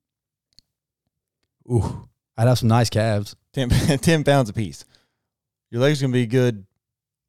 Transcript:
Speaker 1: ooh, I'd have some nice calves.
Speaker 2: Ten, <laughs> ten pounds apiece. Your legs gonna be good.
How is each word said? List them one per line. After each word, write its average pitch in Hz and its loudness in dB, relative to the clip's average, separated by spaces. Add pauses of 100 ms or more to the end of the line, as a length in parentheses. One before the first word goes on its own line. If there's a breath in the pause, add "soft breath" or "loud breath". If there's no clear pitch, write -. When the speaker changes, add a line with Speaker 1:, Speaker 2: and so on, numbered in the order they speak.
(1700)
Speaker 1:
ooh, 101 -2 (280)
I'd 117 4
have 127 2
some 117 -2
nice 113 2
calves. 107 -2 (160)
Speaker 2:
Ten, 131 -4
<laughs> 135 2
ten 160 0
pounds 139 2
apiece. 98 -8 (840)
Your 117 -4
legs 143 2
gonna 135 -2
be 123 0
good. 117 -2 (640)